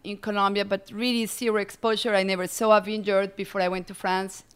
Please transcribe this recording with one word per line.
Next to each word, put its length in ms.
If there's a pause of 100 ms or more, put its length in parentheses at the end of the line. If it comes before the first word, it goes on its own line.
in 120
Colombia, 480
but 280
really 340
zero 300
exposure. 580
I 80
never 240
saw 300
a 40
vineyard 560
before 240
I 80
went 200
to 60
France. 500 (120)